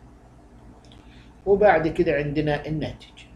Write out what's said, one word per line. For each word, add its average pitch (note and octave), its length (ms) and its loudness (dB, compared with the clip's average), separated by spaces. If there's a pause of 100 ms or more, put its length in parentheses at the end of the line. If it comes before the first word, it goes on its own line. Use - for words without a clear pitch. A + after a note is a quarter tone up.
(1500)
وبعد F#3+ 420 4
كده D#3+ 280 0
عندنا D3 520 -2
الناتج. D3+ 400 -8 (280)